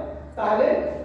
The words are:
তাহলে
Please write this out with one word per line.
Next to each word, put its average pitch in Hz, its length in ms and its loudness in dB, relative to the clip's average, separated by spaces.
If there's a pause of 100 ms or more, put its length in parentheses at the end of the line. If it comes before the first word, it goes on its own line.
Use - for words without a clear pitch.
(360)
তাহলে 214 460 2 (240)